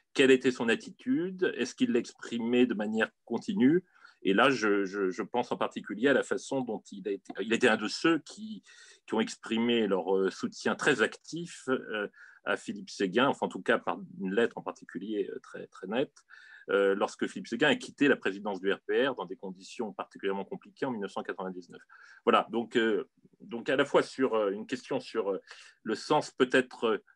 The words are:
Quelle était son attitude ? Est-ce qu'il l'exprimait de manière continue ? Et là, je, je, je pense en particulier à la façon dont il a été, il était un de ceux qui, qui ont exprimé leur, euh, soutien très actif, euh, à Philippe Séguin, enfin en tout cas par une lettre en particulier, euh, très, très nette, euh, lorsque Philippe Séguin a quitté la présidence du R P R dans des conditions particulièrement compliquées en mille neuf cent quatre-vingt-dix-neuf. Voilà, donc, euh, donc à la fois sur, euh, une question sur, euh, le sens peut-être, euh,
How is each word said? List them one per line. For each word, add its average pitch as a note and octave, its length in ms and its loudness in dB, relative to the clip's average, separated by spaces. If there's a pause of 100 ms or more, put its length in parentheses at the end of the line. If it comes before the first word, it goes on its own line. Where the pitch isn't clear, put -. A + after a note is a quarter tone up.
(140)
Quelle C3+ 180 6
était C3 200 6
son A#2+ 160 -2
attitude ? D#3+ 880 -2
Est-ce A#2+ 200 -4
qu'il A#2+ 160 2
l'exprimait A#2 760 0
de A2+ 80 2
manière G#2+ 380 -2 (140)
continue ? A#2 600 2 (380)
Et F#2+ 100 4
là, A#2 160 6
je, G#2+ 360 2
je, F#2+ 260 0
je G#2 100 -4
pense A#2 300 -4
en - 60 -2
particulier G#2+ 500 -2
à C#3 60 6
la G#2+ 100 4
façon C3 380 -4
dont A2+ 200 -6 (100)
il G2 160 -10
a G#2 40 0
été, - 280 -8
il G#2+ 140 -2
était A2+ 140 4
un G#2+ 100 4
de G#2 100 -4
ceux E3 320 2
qui, C#3+ 440 -14 (420)
qui - 80 -8
ont A2 60 2
exprimé A2+ 640 0
leur, F#2+ 300 0
euh, F#2+ 160 2
soutien - 420 -4
très D3+ 300 2
actif, - 680 -6
euh, G#2+ 380 -4 (360)
à G2 140 -2
Philippe G2+ 320 -12
Séguin, G2+ 380 2
enfin A#2 180 -2
en G2 40 -2
tout F#2+ 120 -8
cas A#2 160 4
par F#2 220 -4 (200)
une F#2+ 140 -4
lettre A2+ 240 2
en - 60 -8
particulier, F#2+ 680 -6
euh, - 140 -10
très, F#2 240 -14
très - 180 -16
nette, B2 300 -4 (540)
euh, G2 260 4
lorsque G#2 320 -2
Philippe F#2+ 200 -12
Séguin A#2+ 220 2
a B2+ 60 4
quitté - 320 0
la A#2+ 80 6
présidence G2+ 440 -4
du F#2+ 140 0
R F2 140 -4
P G#2+ 200 2
R C3+ 60 -2
dans G2 120 -8
des E2+ 100 -10
conditions F#2+ 580 -10
particulièrement G2 500 -6
compliquées G2 440 -8
en C3 40 -2
mille A2+ 100 -6
neuf G2 100 -6
cent A2 100 -6
quatre-vingt-dix-neuf. F#2 640 -8 (420)
Voilà, A2 240 4
donc, A2+ 280 -2
euh, A2+ 300 2 (340)
donc A#2 280 -8
à C3+ 60 2
la C#3+ 100 4
fois D#3+ 160 4
sur, C3 320 0
euh, G#2+ 160 2
une G2+ 160 -4
question - 340 -6
sur, G#2+ 300 -4
euh, F#2+ 100 -2 (440)
le G#2+ 100 -2
sens C#3+ 380 0
peut-être, B2+ 540 0
euh, A2 120 2 (180)